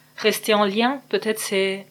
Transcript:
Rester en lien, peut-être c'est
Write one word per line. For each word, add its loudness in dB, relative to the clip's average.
Rester 0
en 4
lien, 0
peut-être -2
c'est -2